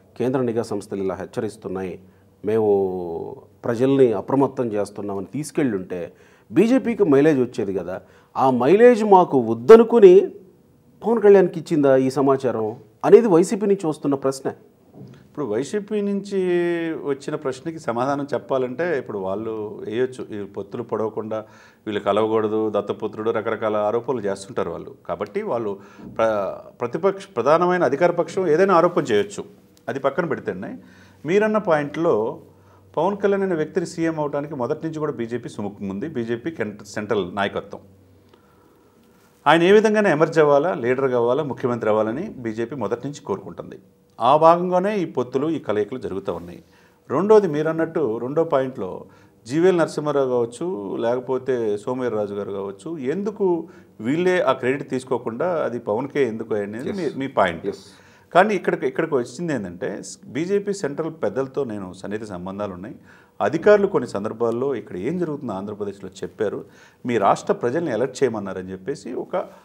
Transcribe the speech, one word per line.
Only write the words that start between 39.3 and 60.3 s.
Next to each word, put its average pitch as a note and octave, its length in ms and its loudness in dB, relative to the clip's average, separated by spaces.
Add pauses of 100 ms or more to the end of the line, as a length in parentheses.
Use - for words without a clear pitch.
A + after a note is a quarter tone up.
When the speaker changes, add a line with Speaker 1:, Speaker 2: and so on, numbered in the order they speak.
Speaker 2:
ఆయన D#3+ 160 6
ఏ F3+ 100 6
విధంగానే G#3+ 380 6
ఎమర్జ్ D#3 280 2
అవ్వాలా, D3 360 6
లీడర్ B2+ 360 0
కావాలా, B2 320 2
ముఖ్యమంత్రి A#2+ 480 -2
అవ్వాలని A2 380 0
బీజేపీ A2+ 480 -8
మొదటి A2+ 280 -4
నుంచి C#3+ 160 -10
కోరుకుంటుంది. - 560 -10 (440)
ఆ B2+ 160 6
భాగంగానే F3+ 600 4
ఈ F3 60 -2
పొత్తులు, C3+ 460 -2
ఈ D3+ 80 -4
కలయికలు G#2 400 -4
జరుగుతూ F#2+ 360 -6
ఉన్నాయి. F2 300 -14 (460)
రెండోది G3+ 360 6
మీరన్నట్టు, D#3 720 -2
రెండో C#3+ 260 -2
పాయింట్లో B2+ 600 -4 (420)
జీవీఎల్ E3+ 320 2
నరసింహారావు D3 500 0
కావచ్చు, A#2+ 680 -4
లేకపోతే B2 840 -2
సోమవీర్రాజు G#2+ 560 -4
గారు G2+ 180 -8
కావచ్చు, G2+ 460 -10
ఎందుకు F3+ 720 -2 (320)
వీళ్ళే E3+ 400 0
ఆ C3 120 2
క్రెడిట్ B2+ 380 -2
తీసుకోకుండా C3 760 -4
అది A#2+ 140 -4
పవన్కే B2+ 500 -2
ఎందుకు A2+ 260 -6
అనేది G#2+ 380 -6
మీ, G3 100 -6
Speaker 1:
ఎస్. C3 140 -4
Speaker 2:
మీ C3+ 100 -6
పాయింట్. F#2 400 0
Speaker 1:
ఎస్. G2 120 -6 (560)
Speaker 2:
కానీ G3+ 200 4
ఇక్కడికి, E3+ 320 -2
ఇక్కడికి D#3 280 -2
వచ్చింది C#3 380 -2
ఏంటంటే, G2 500 -8 (240)
బీజేపీ G3 460 -4